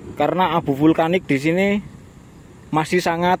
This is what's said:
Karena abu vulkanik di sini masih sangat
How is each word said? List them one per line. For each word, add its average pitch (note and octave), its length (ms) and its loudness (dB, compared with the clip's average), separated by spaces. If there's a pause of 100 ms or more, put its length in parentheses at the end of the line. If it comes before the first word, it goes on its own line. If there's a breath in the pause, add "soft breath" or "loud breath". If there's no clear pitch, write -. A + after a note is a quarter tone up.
(200)
Karena D#3+ 400 0
abu C#3+ 160 -2
vulkanik D#3+ 480 2
di C#3 160 0
sini E3+ 280 0 (1000)
masih D#3 320 0
sangat F3 420 0